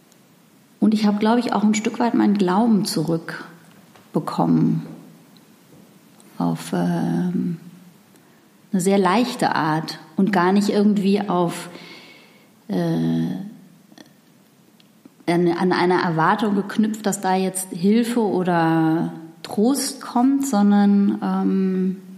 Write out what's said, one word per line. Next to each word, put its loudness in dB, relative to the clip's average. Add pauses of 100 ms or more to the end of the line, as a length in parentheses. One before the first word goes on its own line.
(800)
Und 4
ich 0
hab, 0
glaub 2
ich, -2
auch 0
ein 4
Stück -4
weit 0
meinen 2
Glauben 2
zurückbekommen. -4 (1500)
Auf, -4
ähm, -2 (1120)
eine 0
sehr 2
leichte 0
Art -4 (160)
und 0
gar 2
nicht 2
irgendwie 2
auf, -2 (1000)
äh, -2 (2000)
an, 2
an 0
einer 2
Erwartung 0
geknüpft, -2
dass -2
da 0
jetzt -4
Hilfe 2
oder 2 (320)
Trost -2
kommt, 0
sondern, 4
ähm, -2 (200)